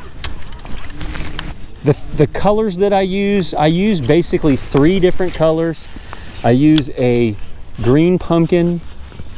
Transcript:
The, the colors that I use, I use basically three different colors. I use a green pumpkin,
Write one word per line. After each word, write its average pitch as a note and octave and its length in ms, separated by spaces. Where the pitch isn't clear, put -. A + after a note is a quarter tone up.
The, C#3 140
the D3 120
colors G#3 500
that G3+ 160
I G3 80
use, G3 520
I D#3 140
use F3+ 320
basically D3 560
three D#3+ 460
different F3 320
colors. D#3+ 560
I A#2 60
use C#3+ 480
a A#2+ 380
green D#3+ 340
pumpkin, E3+ 640